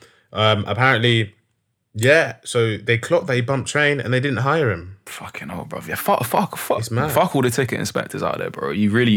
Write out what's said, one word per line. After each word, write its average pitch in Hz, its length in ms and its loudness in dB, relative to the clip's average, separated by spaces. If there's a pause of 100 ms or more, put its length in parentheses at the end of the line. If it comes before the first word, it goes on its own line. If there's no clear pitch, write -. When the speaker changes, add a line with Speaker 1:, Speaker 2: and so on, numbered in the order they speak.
(320)
Speaker 1:
Um, 104 340 2
apparently, 117 680 2 (600)
yeah, 131 500 4
so 113 320 0
they 113 220 0
clocked 175 300 0
that 131 80 0
he 127 40 2
bumped 123 300 -2
train, 147 300 0
and 120 120 -4
they 127 80 2
didn't 131 180 -2
hire 135 320 2
him. 92 260 -6 (100)
Speaker 2:
Fucking - 420 -14
hell, 80 200 -10
bruv. - 180 -10
Yeah, 80 80 -6
fuck, - 300 0
fuck, - 320 0
fuck, - 240 -2
Speaker 1:
It's 113 100 -8
mad. 135 220 -2
Speaker 2:
fuck 160 240 2
all 135 60 4
the 123 80 2
ticket 117 280 -2
inspectors - 440 -4
out 80 160 -2
there, - 120 -6
bro. - 200 -6
You 101 200 2
really, 117 260 4